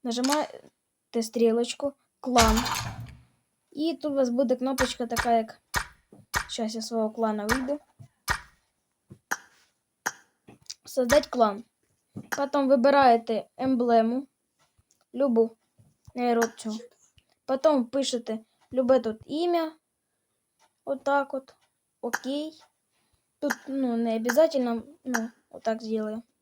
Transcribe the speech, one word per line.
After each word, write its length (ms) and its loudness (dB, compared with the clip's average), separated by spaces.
Нажимаєте 1200 -6
стрілочку, 680 -2
клан, 400 4
і 220 -4
тут 180 -6
у 40 -4
вас 140 2
буде 260 0
кнопочка 500 -4
така, 260 -2
як, 300 0
щас 280 -6
я 60 -8
свого 280 -2
клана 360 -4
вийду. 340 -4
Создать 420 2
клан. 360 0
Потім 300 0
вибираєте 800 6
емблему, 680 2
любу, 440 2
не 200 0
рот 220 2
цю. 220 -10
Потім 400 2
пишете 540 -4
любе 260 4
тут 260 -6
ім'я, 460 -2
отак 480 -2
от, 220 -10
окей. 600 -6
Тут, 120 -2
ну, 280 -2
не 200 0
обязательно, 680 2
ну, 260 -4
отак 340 -6
зроблю. 400 -6